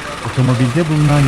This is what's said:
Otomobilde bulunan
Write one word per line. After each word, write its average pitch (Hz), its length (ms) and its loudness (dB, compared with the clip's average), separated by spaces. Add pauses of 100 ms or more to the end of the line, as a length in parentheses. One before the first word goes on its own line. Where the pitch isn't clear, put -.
(300)
Otomobilde 127 580 0
bulunan 151 400 2